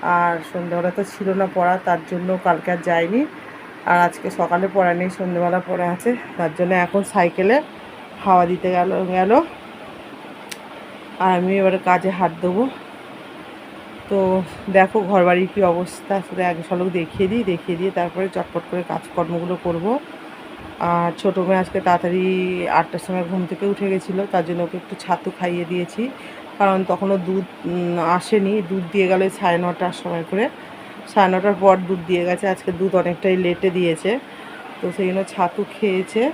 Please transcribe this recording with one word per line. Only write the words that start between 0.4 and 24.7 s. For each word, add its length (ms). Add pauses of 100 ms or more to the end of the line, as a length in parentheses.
সন্ধ্যাবেলা 460
তো 40 (100)
ছিল 160 (120)
না 60 (100)
পড়া, 180 (100)
তার 160 (100)
জন্য 180 (180)
কালকে 280
আর 140
যায়নি। 320 (680)
আর 160
আজকে 220 (120)
সকালে 340
পড়া 260
নেই, 180
সন্ধ্যেবেলা 500
পড়া 260
আছে, 160 (280)
তার 200
জন্য 140 (140)
এখন 160 (100)
সাইকেলে 440 (680)
হাওয়া 280
দিতে 240
গেল, 140 (240)
গেল। 180 (1900)
আর 160
আমি 220
এবারে 180 (100)
কাজে 300
হাত 140 (100)
দেবো। 200 (1500)
তো 80 (580)
দেখো 220 (120)
ঘরবাড়ির 440
কী 60 (120)
অবস্থা, 420 (120)
সেটা 160 (100)
এক 40 (100)
ঝলক 220 (100)
দেখিয়ে 320
দিই, 120 (100)
দেখিয়ে 280
দিয়ে 180
তারপরে 360
চটপট 360
করে 120 (100)
কাজকর্মগুলো 640 (100)
করব। 200 (1080)
আর 180 (100)
ছোটো 260
মেয়ে 160
আজকে 240
তাড়াতাড়ি 380 (540)
আটটার 280
সময় 240
ঘুম 200
থেকে 220
উঠে 200
গেছিলো, 300 (100)
তার 160
জন্য 180
ওকে 160